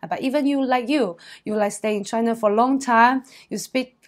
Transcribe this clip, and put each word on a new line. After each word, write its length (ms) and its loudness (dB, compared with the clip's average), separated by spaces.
Uh, 40 -10
but 140 -6
even 240 0
you, 180 0
like 240 0
you, 300 0
you, 120 -4
like, 160 0
stay 260 -2
in 60 -4
China 320 -2
for 160 0
a 40 0
long 240 2
time, 440 4
you 80 -6
speak 400 -6